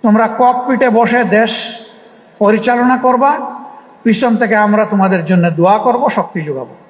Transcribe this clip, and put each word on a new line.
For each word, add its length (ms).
তোমরা 220
ককপিটে 500
বসে 340
দেশ 280
পরিচালনা 580
করবা, 340
পিছন 320
থেকে 200
আমরা 300
তোমাদের 400
জন্য 260
দোয়া 260
করব, 320
শক্তি 320
যোগাবো। 340